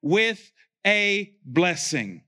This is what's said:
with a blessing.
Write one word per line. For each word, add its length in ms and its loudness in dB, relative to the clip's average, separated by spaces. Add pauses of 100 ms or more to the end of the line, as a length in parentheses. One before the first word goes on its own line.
with 480 0 (360)
a 440 0 (140)
blessing. 840 -2